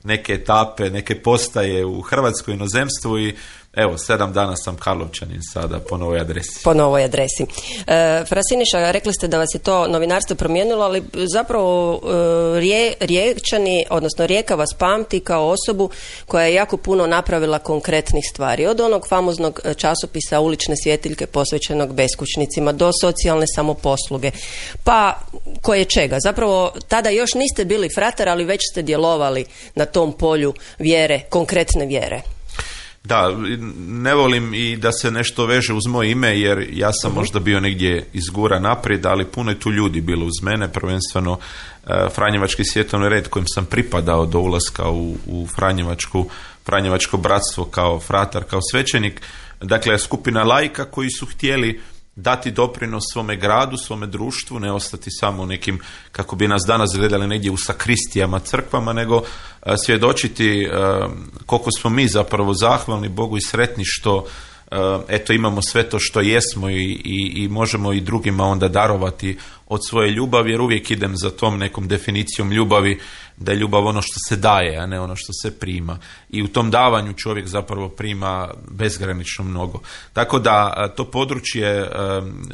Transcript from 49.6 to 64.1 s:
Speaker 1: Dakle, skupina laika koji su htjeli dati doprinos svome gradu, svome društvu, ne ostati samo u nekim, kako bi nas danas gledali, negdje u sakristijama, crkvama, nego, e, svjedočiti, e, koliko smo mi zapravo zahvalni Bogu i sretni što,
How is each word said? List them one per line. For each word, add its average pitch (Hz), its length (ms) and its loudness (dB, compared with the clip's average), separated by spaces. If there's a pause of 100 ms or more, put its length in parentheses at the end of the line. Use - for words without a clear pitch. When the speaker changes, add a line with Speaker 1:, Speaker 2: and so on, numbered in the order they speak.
Speaker 1:
Dakle, 107 380 2
skupina 113 440 0
laika 143 420 2
koji 135 240 -4
su 127 160 -8
htjeli 127 560 -2 (340)
dati 127 360 -2
doprinos 117 520 -2 (100)
svome 107 220 -4
gradu, 113 420 2
svome 107 300 -8
društvu, 117 520 -8
ne 101 120 -4
ostati 98 400 -6
samo 101 320 -2
u - 20 -4
nekim, 92 340 -4 (320)
kako - 240 -6
bi 98 120 2
nas 101 200 2
danas 107 280 4
gledali, 101 320 2
negdje 101 240 -2
u 95 60 -2
sakristijama, 95 800 0
crkvama, 117 540 -2
nego, 117 280 2 (440)
e, 98 80 2 (120)
svjedočiti, 113 760 2
e, 90 80 -2 (760)
koliko 117 240 0 (100)
smo 117 100 2
mi 123 180 4
zapravo 101 460 2
zahvalni 110 560 2
Bogu 107 280 -4
i 98 40 -2
sretni 117 460 -2
što, 98 380 0 (460)